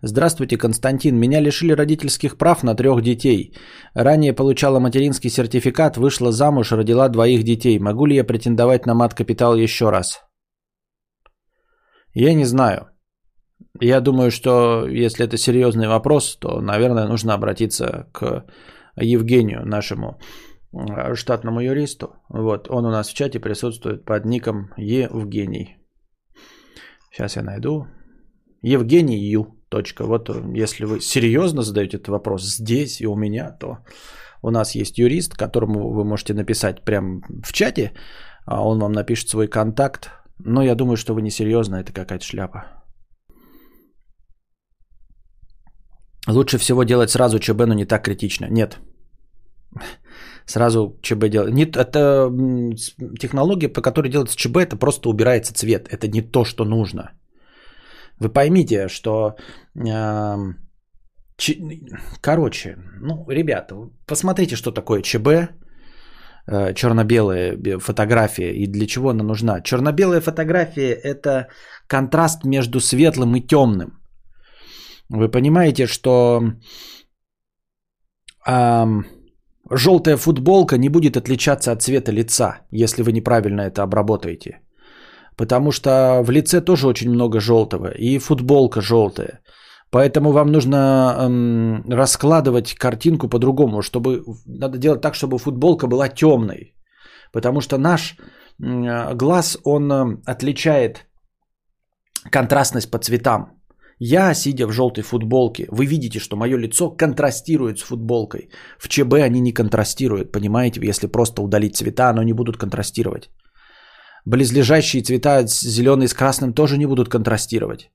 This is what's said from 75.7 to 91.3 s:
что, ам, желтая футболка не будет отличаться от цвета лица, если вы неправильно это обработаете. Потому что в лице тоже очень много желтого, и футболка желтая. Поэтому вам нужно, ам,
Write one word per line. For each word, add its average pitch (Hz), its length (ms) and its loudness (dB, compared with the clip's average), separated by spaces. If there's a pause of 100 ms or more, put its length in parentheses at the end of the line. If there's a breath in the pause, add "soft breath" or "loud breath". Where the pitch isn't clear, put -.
что, 120 540 4 (2000 loud breath)
ам, 117 580 2 (640 loud breath)
желтая 151 460 4
футболка 156 640 4
не 131 100 2
будет 147 280 2
отличаться 127 560 0
от 110 100 -4
цвета 127 300 0
лица, 113 480 -2 (100)
если 113 320 0
вы 113 100 2
неправильно 107 500 0
это 98 200 -4
обработаете. 101 800 -2 (760 soft breath)
Потому 131 360 2
что 131 500 4
в 117 80 0
лице 151 300 4
тоже 160 280 4
очень 117 220 0
много 120 300 2
желтого, 107 500 2
и 127 280 -2
футболка 127 600 2
желтая. 107 600 0 (500 soft breath)
Поэтому 143 420 4
вам 147 200 4
нужно, 135 680 4
ам, 120 680 0